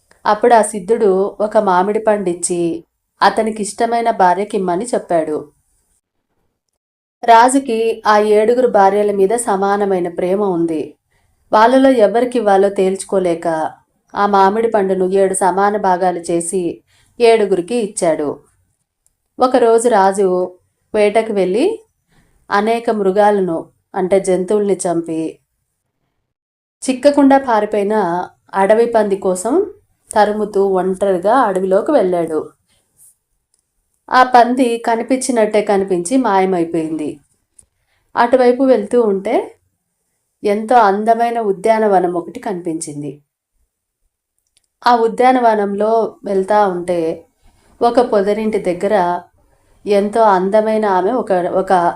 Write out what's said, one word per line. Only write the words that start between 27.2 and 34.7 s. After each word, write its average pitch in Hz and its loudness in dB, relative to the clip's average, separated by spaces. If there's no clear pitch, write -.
పారిపోయిన 214 -2
అడవి 214 2
పంది 214 0
కోసం 196 -2
తరుముతూ 208 0
ఒంటరిగా 190 0
అడవిలోకి 214 0
వెళ్ళాడు. 175 -2
ఆ 254 4
పంది 247 2